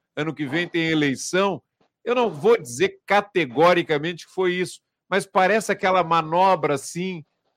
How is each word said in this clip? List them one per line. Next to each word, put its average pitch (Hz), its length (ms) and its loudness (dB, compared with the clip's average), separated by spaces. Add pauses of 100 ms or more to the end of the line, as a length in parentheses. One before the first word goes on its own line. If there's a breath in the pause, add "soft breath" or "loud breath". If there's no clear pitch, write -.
(140)
ano 151 200 -6
que 151 100 -8
vem 160 240 -4
tem 170 200 -2
eleição? 160 720 -2 (420)
Eu 233 100 -2
não 240 140 2
vou 185 320 2
dizer 143 460 -4
categoricamente 170 1200 0
que - 80 -20
foi 185 180 0
isso, 180 280 -6 (280)
mas 190 160 -2
parece 202 480 2
aquela 185 320 0
manobra, 165 680 2
assim, 170 500 -8 (320)